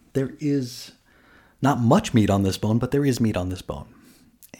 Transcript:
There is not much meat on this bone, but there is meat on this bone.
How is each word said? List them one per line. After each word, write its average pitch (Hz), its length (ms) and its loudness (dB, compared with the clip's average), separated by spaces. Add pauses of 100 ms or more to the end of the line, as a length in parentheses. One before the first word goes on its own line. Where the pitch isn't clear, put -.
(140)
There 135 260 -4
is 139 520 -4 (680)
not 135 180 2
much 131 360 2
meat 104 160 4
on 98 120 2
this 95 140 0
bone, 110 220 0
but 123 120 -4
there 143 140 0
is 120 160 0
meat 107 160 0
on 90 140 -4
this 90 120 -10
bone. - 240 -10 (720)